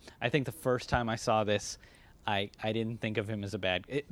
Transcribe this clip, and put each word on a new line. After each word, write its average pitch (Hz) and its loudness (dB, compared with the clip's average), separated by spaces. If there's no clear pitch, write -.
I 117 0
think 139 2
the 120 -6
first - 0
time 120 2
I 113 0
saw 110 4
this, 104 0
I, 101 0
I 113 0
didn't 113 -2
think 110 -2
of 104 -2
him 107 -4
as 98 -4
a 107 -4
bad, 92 0
it, 143 -4